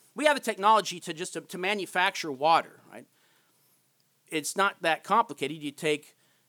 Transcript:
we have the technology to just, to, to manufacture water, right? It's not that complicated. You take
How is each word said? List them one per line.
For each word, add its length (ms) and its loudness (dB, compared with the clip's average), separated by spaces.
we 100 -4
have 100 6
the 80 -6
technology 580 2
to 120 -8
just, 200 -10
to, 80 -6
to 160 -14
manufacture 720 -2
water, 480 2
right? 140 -18
It's 260 -6
not 260 0
that 220 0
complicated. 580 -2
You 100 -6
take 440 -4